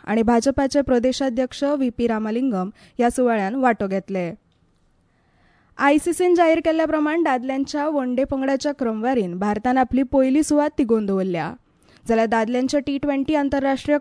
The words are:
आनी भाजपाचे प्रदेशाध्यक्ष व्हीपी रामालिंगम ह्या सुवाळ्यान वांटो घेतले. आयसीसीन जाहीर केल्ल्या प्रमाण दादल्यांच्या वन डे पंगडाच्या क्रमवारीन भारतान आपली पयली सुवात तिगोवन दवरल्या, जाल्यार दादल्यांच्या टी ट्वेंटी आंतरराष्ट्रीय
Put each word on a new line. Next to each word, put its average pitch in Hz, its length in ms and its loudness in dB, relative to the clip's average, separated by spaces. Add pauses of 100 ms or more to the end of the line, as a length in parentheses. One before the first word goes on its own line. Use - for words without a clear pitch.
आनी 220 180 0
भाजपाचे 262 580 2
प्रदेशाध्यक्ष 254 840 0
व्हीपी 262 420 0
रामालिंगम 220 640 -2 (300)
ह्या 240 100 2
सुवाळ्यान 226 460 0
वांटो 254 320 0
घेतले. 190 440 -4 (1500)
आयसीसीन 311 580 2
जाहीर 330 240 4
केल्ल्या 320 260 0
प्रमाण 311 380 0
दादल्यांच्या 269 680 -2
वन 254 260 -2
डे 262 80 0
पंगडाच्या 269 560 -2
क्रमवारीन 220 600 -2
भारतान 208 380 0
आपली 254 260 2
पयली 262 400 2
सुवात 294 340 2
तिगोवन 226 280 0
दवरल्या, 185 460 -2 (540)
जाल्यार 226 220 2
दादल्यांच्या 247 520 0
टी 277 180 -2
ट्वेंटी 277 380 -2
आंतरराष्ट्रीय 277 640 0